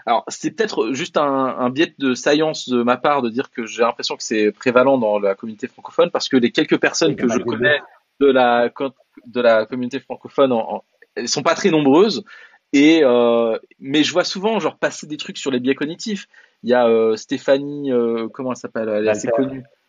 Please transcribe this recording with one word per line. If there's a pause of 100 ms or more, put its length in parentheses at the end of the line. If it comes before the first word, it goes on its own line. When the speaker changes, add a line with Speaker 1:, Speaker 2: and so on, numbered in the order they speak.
Speaker 1:
alors,
c'est
peut-être
juste
un,
un
biais
de
science
de
ma
part
de
dire
que
j'ai
l'impression
que
c'est
prévalent
dans
la
communauté
francophone
parce
que
les
quelques
personnes
Speaker 2:
Oui,
Speaker 1:
que
Speaker 2:
t'en
as
Speaker 1:
je
Speaker 2:
que
deux.
Speaker 1:
connais (400)
de
la
co-, (340)
de
la
communauté
francophone,
en, (160)
en, (320)
elles
sont
pas
très
nombreuses. (480)
Et,
euh, (220)
mais
je
vois
souvent,
genre,
passer
des
trucs
sur
les
biais
cognitifs. (360)
Il
y
a,
euh,
Stéphanie,
euh,
comment
elle
s'appelle ?
Elle
est
assez
Speaker 2:
Walter.
Speaker 1:
connue. (260)